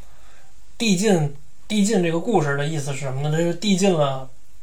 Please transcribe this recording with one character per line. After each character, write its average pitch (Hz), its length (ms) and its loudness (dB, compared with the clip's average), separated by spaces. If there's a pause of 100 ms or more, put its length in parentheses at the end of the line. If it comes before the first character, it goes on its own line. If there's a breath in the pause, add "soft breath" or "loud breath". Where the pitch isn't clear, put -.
(760 soft breath)
递 214 200 2
进， 175 360 4 (360)
递 214 160 2
进 202 180 4
这 170 80 2
个 170 80 2
故 190 240 2
事 143 140 0
的 143 100 0
意 156 100 -2
思 143 160 -2
是 131 80 -4
什 131 140 -4
么 135 60 -4
呢？ 151 100 0
就 160 140 2
是 170 100 0
递 196 220 2
进 190 160 4
了 135 360 0 (340)